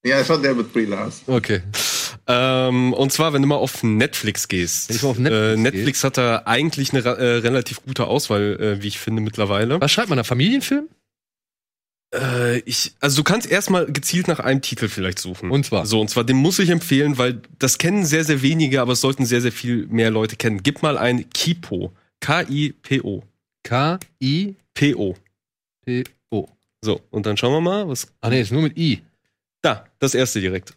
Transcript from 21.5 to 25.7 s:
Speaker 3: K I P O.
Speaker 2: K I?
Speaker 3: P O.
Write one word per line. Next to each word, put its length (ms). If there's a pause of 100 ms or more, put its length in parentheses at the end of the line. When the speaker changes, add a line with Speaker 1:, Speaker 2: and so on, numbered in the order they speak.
Speaker 3:
K 280
I 240 (100)
P 200
O. 200 (400)
Speaker 2:
K 360 (240)
I? 320 (200)
Speaker 3:
P 200
O. 200 (680)